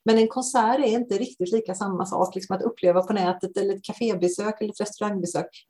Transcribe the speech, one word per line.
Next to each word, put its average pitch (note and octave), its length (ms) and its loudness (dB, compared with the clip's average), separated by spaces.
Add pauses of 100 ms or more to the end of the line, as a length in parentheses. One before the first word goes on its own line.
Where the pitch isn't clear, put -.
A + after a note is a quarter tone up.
men A3+ 120 6
en A3 100 6
konsert B3+ 520 2
är A#3 140 2
inte A#3+ 240 0
riktigt F#3+ 340 -4
lika A3 240 0
samma F#3 300 -4
sak. F3+ 300 0
Liksom F#3+ 200 -4
att F#3+ 60 -4
uppleva F#3 400 2
på F#3 120 -2
nätet F#3 440 -2
eller G3 180 0
ett G3 80 -12
kafébesök G#3 760 -2
eller G#3 100 -2
ett - 100 -8
restaurangbesök. G3 680 -4 (220)